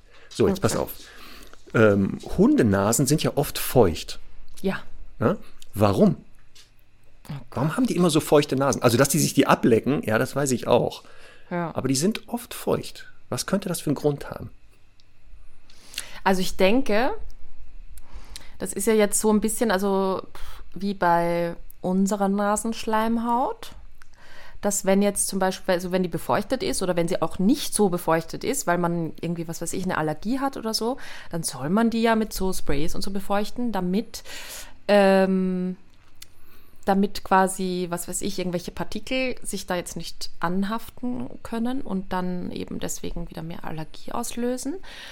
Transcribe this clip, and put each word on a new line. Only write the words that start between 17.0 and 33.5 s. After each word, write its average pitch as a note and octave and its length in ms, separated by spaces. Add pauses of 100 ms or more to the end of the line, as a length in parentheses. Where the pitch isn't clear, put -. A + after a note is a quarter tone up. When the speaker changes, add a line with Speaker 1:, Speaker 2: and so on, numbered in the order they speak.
Speaker 2:
das G3 140
ist G3 140
ja A3+ 60
jetzt G#3 280
so G#3+ 100
ein G#3+ 100
bisschen, A3 300
also F#3+ 520 (500)
wie G3+ 200
bei E3+ 640 (260)
unserer G3 460
Nasenschleimhaut, A3+ 1400 (880)
dass G3+ 220
wenn G3 180
jetzt G3+ 260
zum G3 120
Beispiel, F#3 360
also F3 160
wenn F#3 120
die F3 60
befeuchtet F#3 540
ist - 180
oder F3+ 160
wenn G3+ 100
sie E3 140
auch - 180
nicht G#3+ 340
so G#3 160
befeuchtet E3 540
ist, - 240
weil F3 100
man E3+ 440
irgendwie, E3+ 260
was E3 140
weiß E3+ 120
ich, F#3+ 120
eine F3+ 120
Allergie E3 420
hat C4+ 180
oder A3 160
so, A#3 240 (340)
dann E3 120
soll - 260
man A3 200
die A3+ 120
ja A3+ 140
mit A3 180
so F#3+ 180
Sprays - 440
und F#3+ 80
so G3+ 80
befeuchten, G3+ 600